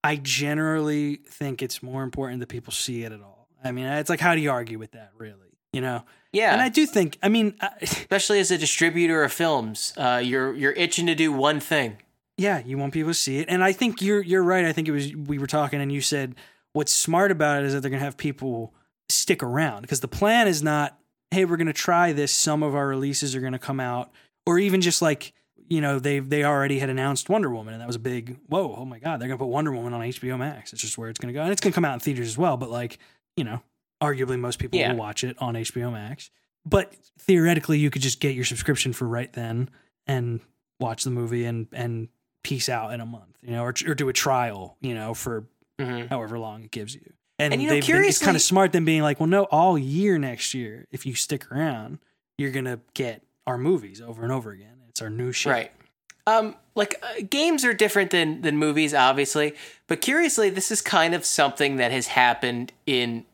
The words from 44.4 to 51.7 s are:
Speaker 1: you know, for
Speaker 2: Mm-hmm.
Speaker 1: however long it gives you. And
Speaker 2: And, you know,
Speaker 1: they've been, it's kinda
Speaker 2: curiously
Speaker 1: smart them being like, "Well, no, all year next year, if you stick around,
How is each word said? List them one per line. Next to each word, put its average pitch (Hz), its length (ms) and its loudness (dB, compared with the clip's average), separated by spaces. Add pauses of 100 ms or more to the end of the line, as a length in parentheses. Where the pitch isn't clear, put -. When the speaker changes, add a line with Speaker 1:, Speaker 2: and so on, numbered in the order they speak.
Speaker 1:
you 127 120 -6
know, 110 200 -6
for 113 320 -8 (340)
Speaker 2:
Mm-hmm. 123 280 -6
Speaker 1:
however 117 320 -6
long 110 240 -10
it 110 80 -18
gives 113 240 -10
you. - 180 -20 (240)
And 143 160 2
Speaker 2:
And, 262 80 0
you 294 60 0
know, 302 80 4
Speaker 1:
they've - 100 2
been, 349 200 4
it's 381 120 4
kinda 240 140 6
Speaker 2:
curiously 156 80 4
Speaker 1:
smart 185 320 6
them 170 120 2
being 156 200 4
like, 147 160 2
"Well, 160 100 2
no, 196 140 6
all 170 340 4
year 160 400 2
next 131 380 -4
year, 120 360 -8
if - 140 -12
you 131 80 -6
stick - 380 -6
around, 131 480 -4 (400)